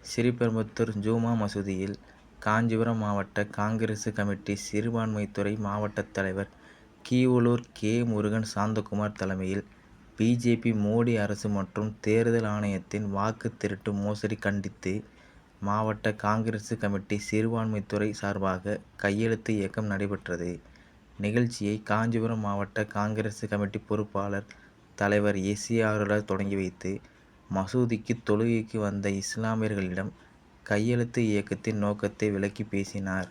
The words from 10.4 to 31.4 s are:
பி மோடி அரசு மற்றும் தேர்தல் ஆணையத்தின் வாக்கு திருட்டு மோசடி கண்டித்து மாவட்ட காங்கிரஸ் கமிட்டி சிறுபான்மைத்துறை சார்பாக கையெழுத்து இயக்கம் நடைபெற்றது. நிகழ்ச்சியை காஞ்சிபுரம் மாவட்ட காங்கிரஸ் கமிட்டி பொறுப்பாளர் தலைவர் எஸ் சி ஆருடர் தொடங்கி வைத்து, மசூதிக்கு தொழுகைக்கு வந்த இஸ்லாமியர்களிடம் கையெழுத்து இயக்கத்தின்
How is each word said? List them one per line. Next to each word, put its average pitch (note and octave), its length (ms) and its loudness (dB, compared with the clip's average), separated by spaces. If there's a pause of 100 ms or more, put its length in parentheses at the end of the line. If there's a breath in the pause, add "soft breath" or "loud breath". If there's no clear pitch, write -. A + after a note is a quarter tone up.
பி A#2 180 0
மோடி A2+ 440 2
அரசு G#2 320 -2
மற்றும் G#2 500 -2
தேர்தல் A2+ 500 4
ஆணையத்தின் G#2 600 -2
வாக்கு G#2+ 480 -2
திருட்டு G2+ 360 -4
மோசடி G#2 420 -2
கண்டித்து G2 580 -2 (680 loud breath)
மாவட்ட G#2+ 540 0
காங்கிரஸ் A2 640 0
கமிட்டி G2+ 400 -2
சிறுபான்மைத்துறை G#2+ 920 0
சார்பாக G2 680 -2 (160)
கையெழுத்து A2 580 0
இயக்கம் G#2 380 -2
நடைபெற்றது. F#2 600 -2 (680 loud breath)
நிகழ்ச்சியை G#2+ 640 0
காஞ்சிபுரம் A2+ 640 0
மாவட்ட G2+ 420 -2
காங்கிரஸ் G#2+ 580 -2
கமிட்டி G2+ 340 -2
பொறுப்பாளர் G2+ 680 -2 (480 loud breath)
தலைவர் G#2 460 4
எஸ் G2+ 200 -2
சி A#2 180 0
ஆருடர் G#2 480 2
தொடங்கி G2 260 0
வைத்து, F#2 360 -2 (580 loud breath)
மசூதிக்கு A2+ 640 0 (100)
தொழுகைக்கு A2 560 2
வந்த G2+ 300 0
இஸ்லாமியர்களிடம் G2+ 1000 -2 (540 loud breath)
கையெழுத்து A#2+ 600 2
இயக்கத்தின் G#2 520 0